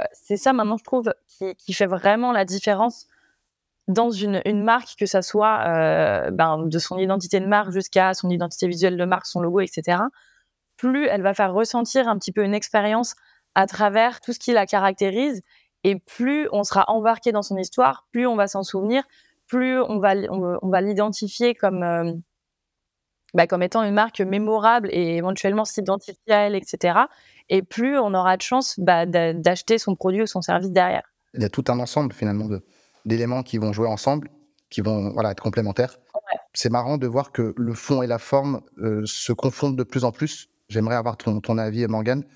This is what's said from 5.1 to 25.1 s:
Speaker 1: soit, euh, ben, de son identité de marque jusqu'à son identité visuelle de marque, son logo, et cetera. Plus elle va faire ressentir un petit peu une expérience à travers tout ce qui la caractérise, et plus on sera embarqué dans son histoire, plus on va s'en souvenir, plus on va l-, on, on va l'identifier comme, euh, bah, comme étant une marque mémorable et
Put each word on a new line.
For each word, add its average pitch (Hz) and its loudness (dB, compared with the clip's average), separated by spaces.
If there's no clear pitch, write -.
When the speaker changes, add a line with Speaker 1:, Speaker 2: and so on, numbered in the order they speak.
Speaker 1:
soit, 214 0
euh, 156 2
ben, 160 0
de 160 -2
son 185 -6
identité 190 0
de 190 -4
marque 202 2
jusqu'à 190 2
son 185 -2
identité 175 -2
visuelle 180 0
de 180 0
marque, 180 -2
son - -6
logo, 175 0
et 185 0
cetera. 175 -2
Plus 262 2
elle 202 0
va 196 2
faire 190 2
ressentir 233 0
un 214 2
petit 185 -8
peu 208 0
une 202 0
expérience 214 0
à 196 4
travers 214 2
tout 247 -8
ce 226 -6
qui - -2
la 214 4
caractérise, 196 0
et 196 2
plus 285 -2
on 202 0
sera - 2
embarqué 226 0
dans 208 0
son 196 -6
histoire, 247 0
plus 240 0
on 240 2
va 202 4
s'en 196 -6
souvenir, 208 -2
plus 254 0
on 220 0
va 190 4
l-, 196 -2
on, 180 -2
on 190 -2
va 196 2
l'identifier 208 0
comme, 185 0
euh, 170 0
bah, 170 4
comme 180 0
étant 226 0
une 202 0
marque 214 0
mémorable 214 2
et 170 0